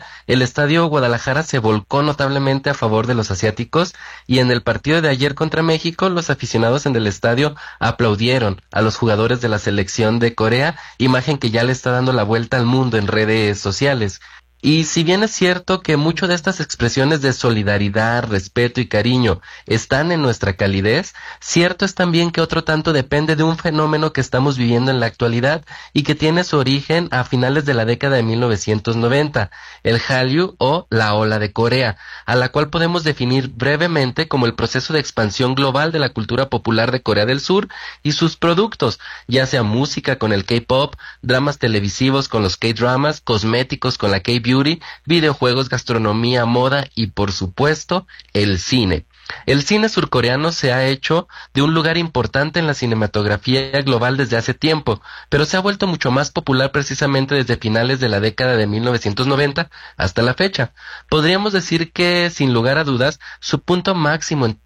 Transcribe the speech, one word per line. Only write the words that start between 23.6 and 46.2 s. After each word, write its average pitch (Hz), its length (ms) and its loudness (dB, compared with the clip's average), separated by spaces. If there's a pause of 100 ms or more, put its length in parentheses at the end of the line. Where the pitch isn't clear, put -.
que 139 80 0
estamos 131 360 0
viviendo 120 320 2
en 131 120 0
la 117 40 0
actualidad 120 600 0 (260)
y 147 120 0
que 147 120 0
tiene 165 300 2
su 156 120 0
origen 143 540 0
a 127 140 0
finales 135 400 0
de 143 80 0
la 113 100 0
década 120 320 0
de 120 80 2
mil 113 160 0
novecientos 107 560 0
noventa, 123 560 0 (320)
el 113 160 2
Hallyu 131 600 0
o 143 300 0
la 110 240 2
ola 107 260 0
de 104 120 -4
Corea, 117 460 0 (280)
a 113 120 0
la 127 100 2
cual 147 220 -2
podemos 170 340 0
definir 131 460 0
brevemente 147 800 0
como 131 160 2
el 117 100 0
proceso - 380 -2
de 156 80 0
expansión 123 540 -2
global 139 360 0
de 160 80 -2
la 135 140 -2
cultura 120 340 -2
popular 113 460 0
de 127 80 -2
Corea 104 240 2
del 131 160 0
Sur 196 260 0 (340)
y 147 120 -2
sus 165 240 0
productos, 170 600 0 (300)
ya 131 180 2
sea 127 180 0
música 131 540 -2
con 107 140 0
el 101 140 0
K-pop, 127 500 0 (260)
dramas 131 360 0
televisivos 123 720 0
con 110 140 0
los 90 120 0
K-dramas, 123 640 0
cosméticos 120 800 -2
con 104 120 0
la 98 120 0
K-beauty, 120 320 0 (520)
videojuegos, 135 600 2
gastronomía, 117 800 0